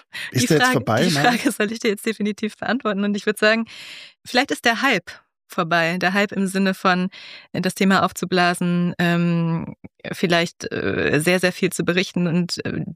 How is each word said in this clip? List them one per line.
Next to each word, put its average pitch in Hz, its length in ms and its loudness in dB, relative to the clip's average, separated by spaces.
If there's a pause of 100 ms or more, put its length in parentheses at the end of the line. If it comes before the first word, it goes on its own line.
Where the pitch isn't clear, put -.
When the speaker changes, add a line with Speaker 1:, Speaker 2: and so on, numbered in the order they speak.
(320)
Speaker 1:
Ist - 120 0
Speaker 2:
Die 247 40 -2
Speaker 1:
der 160 100 6
jetzt 147 100 4
Speaker 2:
Frage, 254 100 2
Speaker 1:
vorbei, 117 300 2
Speaker 2:
die 175 60 2
Speaker 1:
Maren? 226 240 2
Speaker 2:
Frage 254 140 0
soll 214 200 -2
ich 226 80 -8
dir 240 100 0
jetzt 202 160 -2
definitiv 208 500 -4
beantworten. 208 480 -2
Und 208 120 0
ich 202 100 -6
würd 214 120 0
sagen, 226 280 2 (600)
vielleicht 254 260 0
ist - 140 -8
der 233 160 2
Hype 233 300 0 (360)
vorbei. 170 500 0
Der 180 160 0
Hype 202 180 2
im 196 160 -2
Sinne 190 260 0
von, 185 360 0 (420)
äh, - 100 -4
das 185 140 -2
Thema 190 280 4
aufzublasen, 175 960 0
ähm, 170 760 0 (380)
vielleicht, 170 580 0
äh, - 480 0
sehr, 175 200 2
sehr 180 120 2
viel 175 200 -2
zu - 120 -2
berichten. 175 440 0
Und, 170 380 -2
äh, - 200 -6 (100)